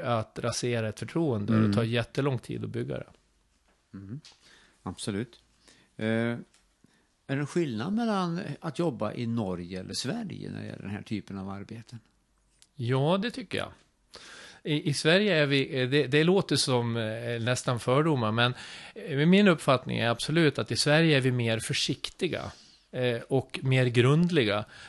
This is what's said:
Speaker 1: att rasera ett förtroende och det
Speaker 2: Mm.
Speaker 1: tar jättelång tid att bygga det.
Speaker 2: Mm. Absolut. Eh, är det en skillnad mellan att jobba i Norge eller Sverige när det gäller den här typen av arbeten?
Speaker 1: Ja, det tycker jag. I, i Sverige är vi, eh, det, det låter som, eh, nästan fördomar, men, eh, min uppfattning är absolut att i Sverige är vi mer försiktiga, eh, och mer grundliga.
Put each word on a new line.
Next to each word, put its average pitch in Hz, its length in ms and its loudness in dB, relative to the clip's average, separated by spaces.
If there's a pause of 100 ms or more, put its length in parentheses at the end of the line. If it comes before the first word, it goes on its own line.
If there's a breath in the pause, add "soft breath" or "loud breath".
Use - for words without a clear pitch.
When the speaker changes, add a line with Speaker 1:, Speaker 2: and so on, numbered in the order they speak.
Speaker 1:
att 117 360 -2
rasera 117 500 -2
ett 104 100 -8
förtroende 113 540 -2
och 110 60 6
det 110 60 6
Speaker 2:
Mm. 101 120 2
Speaker 1:
tar 117 60 2
jättelång 120 560 0
tid 113 260 -8
att 110 60 -8
bygga 123 280 -6
det. - 80 -12 (880)
Speaker 2:
Mm. 98 260 -12 (600 soft breath)
Absolut. 101 580 -8 (560 soft breath)
Eh, 110 100 -4
är - 1300 -6
det 143 40 -2
en 147 60 -4
skillnad 147 460 -2
mellan 196 480 -2 (200)
att - 180 -8
jobba 113 340 -2
i 120 140 -6
Norge 92 540 -4
eller 98 140 -10
Sverige 120 560 -6
när 104 100 -10
det 104 60 -10
gäller - 160 -12
den - 80 -10
här 101 120 -8
typen 98 360 -8
av 95 120 -10
arbeten? 110 480 -14 (760)
Speaker 1:
Ja, 135 480 0
det 240 80 -4
tycker - 280 -8
jag. - 100 -6 (920 loud breath)
I, 160 280 -2
i 139 40 2
Sverige 185 420 4
är 147 100 4
vi, 139 360 2
eh, 127 60 0
det, 139 180 4
det 147 180 4
låter 175 320 4
som, 117 400 2
eh, 117 460 -4
nästan 123 380 -2
fördomar, 131 520 2
men, 120 220 2 (400 loud breath)
eh, 147 320 0
min 196 220 8
uppfattning 131 500 2
är 113 100 2
absolut 143 500 2
att 110 140 -2
i 113 40 -2
Sverige 151 400 4
är 131 40 4
vi 127 120 4
mer 117 260 0
försiktiga, - 960 -4 (380 loud breath)
eh, 123 380 -2
och - 340 -2
mer 131 240 4
grundliga. 123 800 4 (240 loud breath)